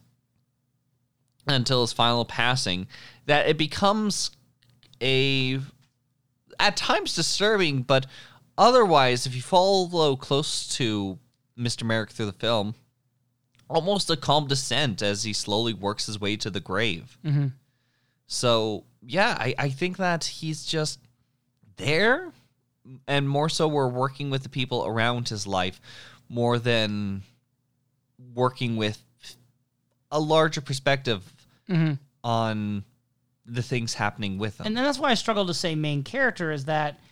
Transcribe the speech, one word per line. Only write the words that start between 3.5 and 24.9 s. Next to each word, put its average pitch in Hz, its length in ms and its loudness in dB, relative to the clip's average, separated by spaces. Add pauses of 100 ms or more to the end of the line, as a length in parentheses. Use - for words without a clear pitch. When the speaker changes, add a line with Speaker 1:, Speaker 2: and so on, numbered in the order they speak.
Speaker 1:
becomes 202 720 0 (720)
a, 135 580 2 (1000)
at 202 180 2
times 359 380 0
disturbing, 170 680 2
but 131 240 2 (500)
otherwise, 151 680 6
if 127 80 -8
you 123 80 -8
follow 180 760 4
close - 500 -2 (100)
to 104 420 0 (380)
Mister 120 280 -4
Merrick 113 260 0
through 110 160 -4
the 98 60 -6
film, 107 420 0 (920)
almost 170 420 0
a 165 60 2
calm 147 300 2
descent 135 560 -2
as 101 220 -2
he 107 80 -4
slowly 110 420 -2
works 101 320 -6
his 107 140 -10
way 104 160 -2
to 107 140 -6
the 92 100 -6
grave. 92 640 -4
Speaker 2:
Mm-hmm. 143 240 0 (800)
Speaker 1:
So, 110 580 0 (180)
yeah, 185 360 0
I, 123 200 -2
I 139 100 -2
think 180 300 -4
that 175 260 0
he's 156 400 -8
just 156 340 -4 (800)
there, 233 560 0 (760)
and 139 220 0
more 147 220 2
so 156 180 0
we're 143 200 2
working 135 420 -2
with 135 140 -2
the - 40 -12
people 123 380 -4
around 120 420 0